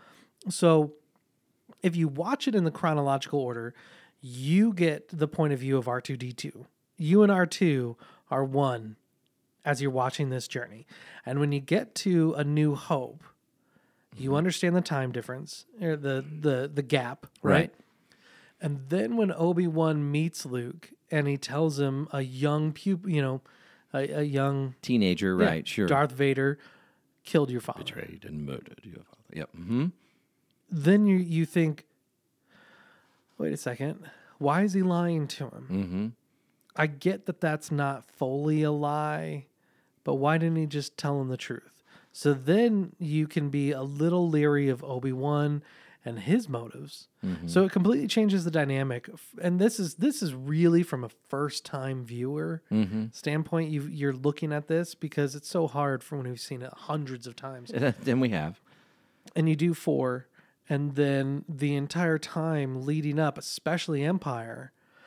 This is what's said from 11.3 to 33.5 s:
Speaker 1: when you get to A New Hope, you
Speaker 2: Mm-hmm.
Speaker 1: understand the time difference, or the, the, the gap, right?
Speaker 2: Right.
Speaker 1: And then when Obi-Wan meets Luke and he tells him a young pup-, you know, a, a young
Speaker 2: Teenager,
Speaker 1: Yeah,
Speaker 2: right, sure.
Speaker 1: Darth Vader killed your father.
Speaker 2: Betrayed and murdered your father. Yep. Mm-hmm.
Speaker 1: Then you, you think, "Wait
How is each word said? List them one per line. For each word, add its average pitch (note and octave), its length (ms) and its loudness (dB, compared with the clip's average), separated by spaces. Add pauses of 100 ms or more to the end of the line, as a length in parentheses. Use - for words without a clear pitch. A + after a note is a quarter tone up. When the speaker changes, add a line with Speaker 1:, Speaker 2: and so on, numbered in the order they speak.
Speaker 1:
when D3 120 2
you C#3+ 80 0
get F#3 360 -2
to E3 420 4
A D3 60 -2
New D3 320 2
Hope, - 480 -4 (920)
you C3+ 140 -4
Speaker 2:
Mm-hmm. C#3+ 80 4
Speaker 1:
understand F3 380 2
the F3+ 60 4
time C3+ 300 -2
difference, B2+ 540 -10 (160)
or D#3+ 140 0
the, C#3 280 -2 (160)
the, C#3+ 340 0
the C#3+ 80 -2
gap, B2+ 460 -2 (160)
right? C#3+ 100 6
Speaker 2:
Right. D3+ 200 4 (880)
Speaker 1:
And C#3+ 280 -4
then G#3+ 280 0
when G3+ 140 4
Obi-Wan D#3+ 800 2
meets D#3 340 -2
Luke B2 440 -8 (220)
and D3 160 2
he C#3+ 100 0
tells D3 420 0
him C#3 320 0
a C#3 100 -2
young D3 500 0
pup-, F#3+ 360 -2
you D#3 140 2
know, C3+ 200 -2 (520)
a, C#3 280 -2
a - 20 0
young C#3 580 0
Speaker 2:
Teenager, F#2+ 580 2
Speaker 1:
Yeah, F2+ 60 6
Speaker 2:
right, D#2+ 220 0
sure. G2 200 0
Speaker 1:
Darth C#3 260 2
Vader C#3 440 0 (680)
killed C#3+ 260 2
your B2 100 -2
father. - 220 -8
Speaker 2:
Betrayed - 420 -12
and D2+ 200 -8
murdered - 380 -12
your - 200 -18
father. - 300 -20
Yep. - 220 -10
Mm-hmm. A2+ 300 -2 (840)
Speaker 1:
Then F#3 340 4
you, G3 120 6
you E3 280 0
think, D#3 400 0 (1500)
"Wait D3+ 160 -2